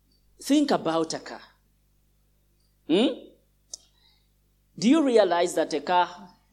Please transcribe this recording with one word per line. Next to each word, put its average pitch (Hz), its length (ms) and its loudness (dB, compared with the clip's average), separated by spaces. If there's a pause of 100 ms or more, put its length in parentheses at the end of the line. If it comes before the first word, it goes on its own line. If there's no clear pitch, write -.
(440)
think 285 280 0
about 165 420 -2
a 151 60 -10
car. - 200 -16 (1500)
Hmm? 202 200 2 (1700)
Do 185 100 2
you 311 140 4
realize 185 520 2
that 160 180 -2
a 143 80 -4
car 175 280 0 (440)